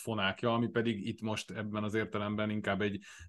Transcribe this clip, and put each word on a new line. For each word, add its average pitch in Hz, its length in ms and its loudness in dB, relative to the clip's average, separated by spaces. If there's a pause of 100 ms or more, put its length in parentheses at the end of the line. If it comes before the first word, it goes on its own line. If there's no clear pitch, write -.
fonákja, 107 520 2
ami 117 140 4
pedig 113 400 0
itt 110 140 -6
most 107 300 -2
ebben 107 320 -2
az 104 100 -2
értelemben 107 560 0
inkább 104 320 0
egy 101 180 2 (300)